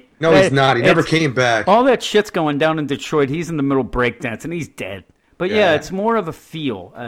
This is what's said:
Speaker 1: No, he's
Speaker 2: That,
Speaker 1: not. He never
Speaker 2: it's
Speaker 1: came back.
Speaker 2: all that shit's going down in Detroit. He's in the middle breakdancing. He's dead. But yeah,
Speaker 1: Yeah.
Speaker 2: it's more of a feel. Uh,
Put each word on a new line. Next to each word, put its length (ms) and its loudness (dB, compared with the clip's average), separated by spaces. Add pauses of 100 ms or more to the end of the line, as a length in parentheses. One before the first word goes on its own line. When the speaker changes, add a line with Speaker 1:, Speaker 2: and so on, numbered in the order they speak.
(180)
Speaker 1:
No, 140 2
he's 160 6
Speaker 2:
That, 40 0
Speaker 1:
not. 240 4
He 60 0
never 180 4
Speaker 2:
it's 80 -4
Speaker 1:
came 240 0
back. 340 2
Speaker 2:
all 160 4
that 180 2
shit's 300 0
going 260 -2
down 220 0
in 80 -4
Detroit. 420 -2
He's 220 -6
in 60 -4
the 60 -2
middle 220 2
breakdancing. 680 -4
He's 160 -6
dead. 340 -12 (340)
But 140 -4
yeah, 60 0
Speaker 1:
Yeah. 180 4
Speaker 2:
it's 160 -6
more 240 -2
of 120 -2
a 60 -10
feel. 640 -8
Uh, 120 -16